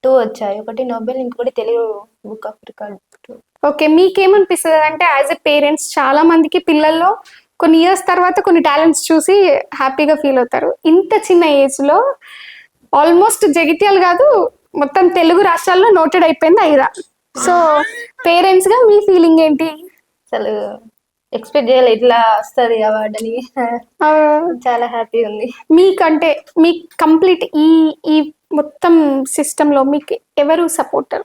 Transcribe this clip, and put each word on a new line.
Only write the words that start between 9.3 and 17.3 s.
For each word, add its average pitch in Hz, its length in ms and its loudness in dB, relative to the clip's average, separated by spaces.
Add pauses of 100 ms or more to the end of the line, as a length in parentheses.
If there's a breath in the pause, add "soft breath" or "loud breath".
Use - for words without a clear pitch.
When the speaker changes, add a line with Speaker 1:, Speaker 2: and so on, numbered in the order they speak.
Speaker 2:
హ్యాపీగా 285 400 -2
ఫీల్ 277 220 -2
అవుతారు. 247 480 -4
ఇంత 381 460 0
చిన్న 349 140 4
ఏజ్ 277 380 0
లో 415 320 0 (880 loud breath)
almost 359 480 2
జగిత్యాల 339 500 0
కాదు 392 500 0 (240)
మొత్తం 339 320 0
తెలుగు 349 340 2
రాష్ట్రాల్లో 370 480 0
నోటెడ్ 359 340 2
అయిపోయింది 330 380 2
ఐరా. 294 280 2 (480)